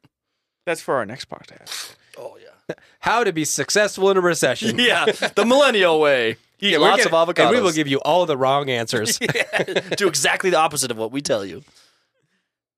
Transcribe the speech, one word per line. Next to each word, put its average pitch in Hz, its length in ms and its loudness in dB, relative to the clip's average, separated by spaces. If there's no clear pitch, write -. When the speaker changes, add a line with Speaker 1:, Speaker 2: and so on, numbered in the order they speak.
Speaker 1:
<laughs> - 600 -20
Speaker 2:
That's 165 160 -4
for 156 140 -2
our 117 100 -2
next 113 240 -14
podcast. - 680 -16
Speaker 3:
Oh, - 240 -18
yeah. - 340 -16
Speaker 1:
How 226 220 0
to 202 100 0
be 160 120 -2
successful 196 640 0
in 190 80 4
a 185 40 2
recession. 175 580 0
Speaker 3:
<laughs> 247 60 4
Yeah, 175 200 2
the 214 400 0
millennial 226 540 4
way. 127 380 2
Eat 202 120 0
Speaker 1:
Yeah, 165 60 2
we're 151 120 4
Speaker 3:
lots 202 160 4
Speaker 1:
gonna, 165 180 0
Speaker 3:
of 165 120 0
avocados. 160 120 4
Speaker 1:
and 233 80 2
we 247 60 2
will 180 120 0
give 156 140 -2
you 135 120 -2
all 170 260 0
the 151 120 -2
wrong 135 320 0
answers. 117 500 -2
Speaker 3:
<laughs> 214 160 -4
Yeah, 208 280 -4
do 196 100 0
exactly 175 420 -2
the 175 80 2
opposite 147 320 0
of 113 80 -6
what 110 140 -6
we 139 100 -8
tell 117 240 -4
you. 80 180 -14